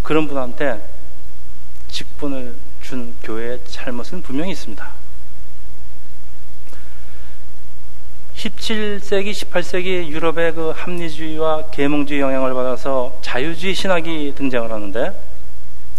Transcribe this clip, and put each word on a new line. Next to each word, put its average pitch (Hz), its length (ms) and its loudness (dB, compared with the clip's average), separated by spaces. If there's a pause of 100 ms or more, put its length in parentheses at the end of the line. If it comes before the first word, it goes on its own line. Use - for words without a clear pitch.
그런 156 240 2
분한테 127 580 0 (1000)
직분을 131 640 0 (280)
준 123 420 0
교회의 120 420 0
잘못은 - 560 0
분명히 156 300 0
있습니다. - 340 0 (3500)
십칠 214 680 0
세기, 202 320 0
십팔 - 300 0
세기 180 460 0
유럽의 165 460 0
그 160 160 -2
합리주의와 160 1000 -2
계몽주의 143 480 0
영향을 135 340 0
받아서 127 680 -2
자유주의 165 520 0
신학이 165 640 -2
등장을 127 340 0
하는데, 110 440 -2 (840)